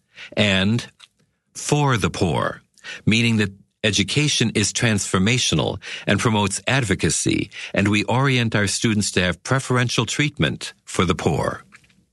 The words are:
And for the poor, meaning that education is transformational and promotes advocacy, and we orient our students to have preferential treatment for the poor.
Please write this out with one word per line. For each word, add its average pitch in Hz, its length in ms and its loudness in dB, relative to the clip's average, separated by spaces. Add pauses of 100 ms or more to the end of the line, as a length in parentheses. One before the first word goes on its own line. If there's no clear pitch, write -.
(320)
And 104 580 0 (640)
for 143 420 0
the 92 140 0
poor, 67 520 -2 (440)
meaning 113 300 4
that 104 160 0 (320)
education 113 720 0
is 107 160 0
transformational 104 1040 0 (260)
and 104 140 2
promotes 104 480 0
advocacy, 98 840 0 (220)
and 98 140 2
we 104 180 2
orient 123 520 2
our 104 100 2
students 107 460 0
to 95 80 0
have 90 240 0
preferential 127 600 0
treatment - 680 -2 (120)
for - 200 0
the 85 100 2
poor. - 480 -2 (500)